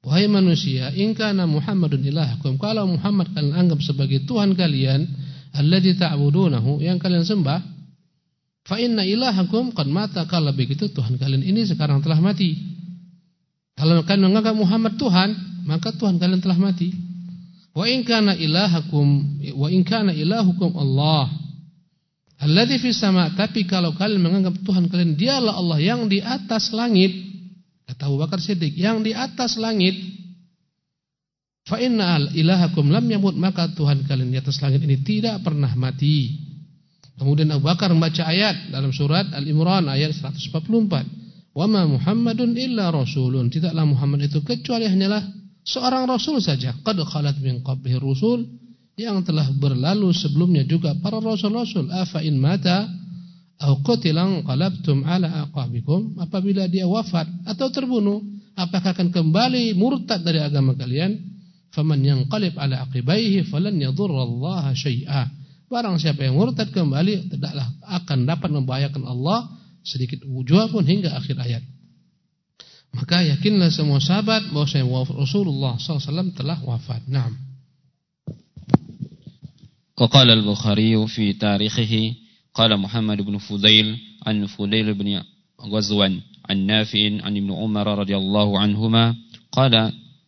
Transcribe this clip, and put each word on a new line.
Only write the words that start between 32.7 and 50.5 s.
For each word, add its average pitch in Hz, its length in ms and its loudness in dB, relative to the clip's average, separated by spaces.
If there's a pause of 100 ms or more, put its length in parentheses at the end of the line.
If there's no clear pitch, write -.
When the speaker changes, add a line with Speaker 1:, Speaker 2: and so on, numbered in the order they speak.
Speaker 1:
lam 220 200 4
yamut, 196 280 0
maka 175 360 0
Tuhan 143 360 0
kalian 127 240 0
di 131 80 0
atas 139 240 -4
langit 139 200 2
ini 135 200 2
tidak 214 400 -2
pernah 143 320 0
mati." 131 600 0 (840)
Kemudian 147 320 2
Abu 147 160 0
Bakar 175 240 2
membaca 160 360 2
ayat 185 440 0
dalam 135 200 -2
surat 156 440 0
Al-Imran 156 520 2
ayat 143 280 0
seratus - 320 -8
empat 160 160 -4
puluh 220 240 2
empat. 156 160 -2 (480)
"Wa 175 160 -2
ma 202 160 2
Muhammadun 226 720 0
illa 240 320 -2
rasulun," 131 640 0
tidaklah 160 320 0
Muhammad 143 480 0
itu 151 80 0
kecuali 226 480 -4
hanyalah 196 400 0 (320)
seorang 254 480 -2
rasul 262 320 0
saja. 127 400 -2
"Qad 214 240 -2
khalat 143 400 -2
min 123 160 -2
qablihi 127 400 -4
rusul," 202 480 0 (460)
yang 202 300 -4
telah 156 320 0
berlalu 143 560 2
sebelumnya 156 500 2